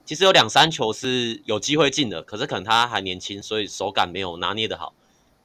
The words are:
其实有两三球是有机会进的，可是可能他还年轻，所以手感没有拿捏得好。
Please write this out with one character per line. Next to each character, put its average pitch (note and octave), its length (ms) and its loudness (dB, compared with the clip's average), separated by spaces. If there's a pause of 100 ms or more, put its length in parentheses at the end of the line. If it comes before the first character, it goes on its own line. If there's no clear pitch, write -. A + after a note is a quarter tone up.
其 - 100 -8
实 F#3 100 2
有 F#3+ 80 8
两 C#3 160 6
三 C#3+ 220 6
球 B2 220 -2
是 B2 520 -2
有 G#2+ 160 -2
机 C#3+ 160 0
会 D3 140 4
进 C3+ 200 -2
的， E2 120 -8
可 - 140 -14
是 A#2+ 100 -4
可 C#3 100 -6
能 F#2 80 -6
他 A2+ 220 4
还 A2 140 -2
年 F#2 200 -6
轻， G2+ 220 -12
所 A2 180 -4
以 G#2 60 -4
手 G2 260 -6
感 G2+ 160 0
没 F2 100 -8
有 F2+ 200 -6
拿 F2+ 160 -4
捏 A2 120 -4
得 F#2 100 -6
好。 D#2+ 180 -12 (500)